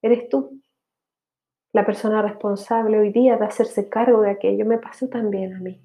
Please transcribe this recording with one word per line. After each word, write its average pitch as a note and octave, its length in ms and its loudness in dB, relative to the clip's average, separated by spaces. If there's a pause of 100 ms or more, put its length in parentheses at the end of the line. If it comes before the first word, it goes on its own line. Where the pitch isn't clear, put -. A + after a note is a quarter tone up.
Eres A#3+ 280 2
tú C4+ 320 -4 (1120)
la G#3 100 -4
persona G#3+ 380 -2
responsable G#3+ 760 -2
hoy G#3 120 2
día A#3+ 260 4
de G#3+ 80 0
hacerse G#3 440 -2
cargo A3+ 320 4
de G3+ 80 4
aquello. G3+ 380 0
Me A3+ 100 2
pasó - 320 -8
también G3 460 -4
a F#3 40 -14
mí. F#3 260 -12